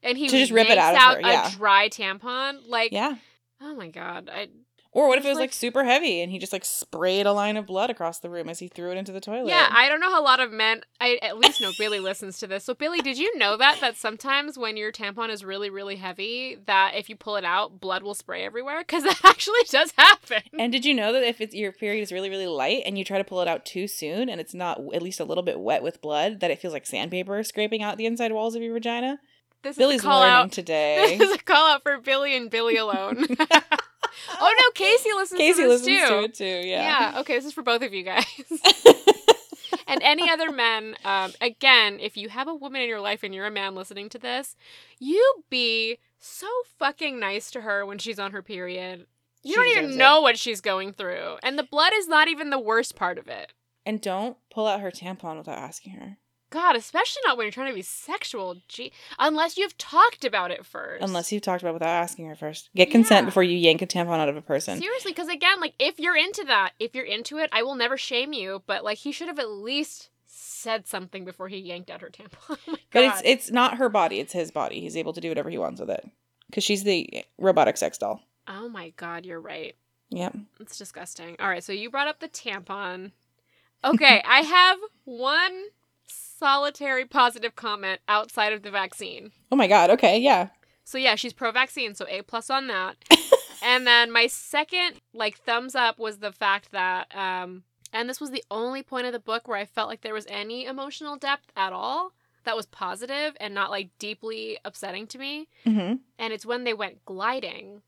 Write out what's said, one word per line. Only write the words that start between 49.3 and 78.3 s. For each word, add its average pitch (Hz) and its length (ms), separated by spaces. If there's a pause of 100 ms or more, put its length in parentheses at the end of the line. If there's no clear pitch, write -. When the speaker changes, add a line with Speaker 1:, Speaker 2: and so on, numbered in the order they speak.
Speaker 1:
You 277 100
Speaker 2:
She 403 40
Speaker 1:
don't 494 120
even 427 180
Speaker 2:
deserves 269 100
it. - 20
Speaker 1:
know 285 240
what 240 160
she's 220 240
going 190 320
through. 175 480
And 277 160
the 294 60
blood 311 300
is 403 140
not 311 200
even 311 220
the 269 100
worst 226 360
part 180 220
of - 100
it. 98 240 (320)
Speaker 2:
And 214 160
don't 208 360 (140)
pull 220 160
out 202 140
her 196 120
tampon 175 440
without 156 220
asking 160 360
her. 196 220 (340)
Speaker 1:
God, 330 260
especially 370 480
not 254 140
when 220 80
you're 208 40
trying 262 200
to 247 40
be 190 60
sexual. 190 760 (120)
Gee, 254 240 (260)
unless 311 380
you've 381 220
talked 381 440
about 202 280
it - 160
first. - 360
Speaker 2:
Unless 185 300
you've 208 100
talked 180 200
about 180 80
it 165 100
without 165 80
asking 170 380
her 156 80
first. 156 420
Get 180 140
consent 220 340
Speaker 1:
Yeah. 196 60
Speaker 2:
before 185 120
you 175 140
yank 165 240
a 185 60
tampon 170 340
out 151 80
of 143 80
a 147 60
person. 147 360
Speaker 1:
Seriously, 403 360
'cause 330 140
again, 349 320
like, 320 180
if 277 200
you're 320 160
into 403 300
that, 214 340
if 226 160
you're 254 120
into 233 320
it, 311 160
I 220 80
will 269 120
never 247 220
shame 262 380
you, 190 320
but, 185 180
like, 208 140
he 285 140
should 320 160
have 294 100
at 247 100
least 226 600 (160)
said - 600
something 185 380
before 185 240
he 202 80
yanked 180 320
out - 140
her - 80
tampon. - 500
<laughs> - 80
Oh 330 40
my 311 40 (160)
Speaker 2:
But 247 120
it's, 254 100
Speaker 1:
God. 185 100
Speaker 2:
it's 247 260
not 247 280
her 254 100
body, 180 320
it's - 140
his 165 160
body. - 320
He's - 160
able 160 160
to 170 80
do 165 80
whatever 156 180
he 170 80
wants 87 240
with - 80
it. - 180 (460)
'Cause 208 120
she's 196 200
the 190 400 (140)
robotic 165 400
sex - 180
doll. 104 240 (260)